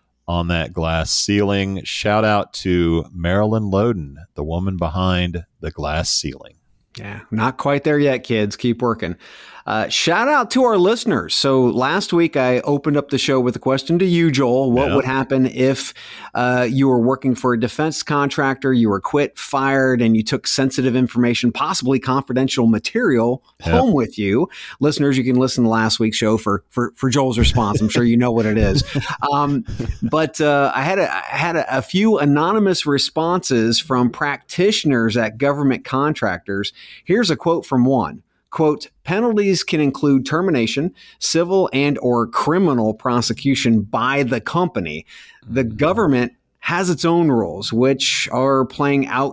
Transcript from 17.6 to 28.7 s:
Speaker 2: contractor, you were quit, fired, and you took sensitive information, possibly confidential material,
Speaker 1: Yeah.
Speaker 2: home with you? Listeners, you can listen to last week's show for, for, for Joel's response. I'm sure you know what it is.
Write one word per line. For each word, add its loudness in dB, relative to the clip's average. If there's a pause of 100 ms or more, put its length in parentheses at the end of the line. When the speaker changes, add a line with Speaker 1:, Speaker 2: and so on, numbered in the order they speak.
Speaker 2:
contractor, 0
you 4
were 0
quit, -2
fired, 0
and 4
you 2
took -4
sensitive 0
information, 0
possibly 0
confidential 0
material, 2 (240)
Speaker 1:
Yeah. 0
Speaker 2:
home 4
with -2
you? 0 (320)
Listeners, 2
you 2
can 2
listen 2
to 4
last 0
week's 0
show 2
for, -2
for, -4
for 0
Joel's 2
response. 2
I'm 2
sure 0
you 4
know 2
what 0
it 0
is. 2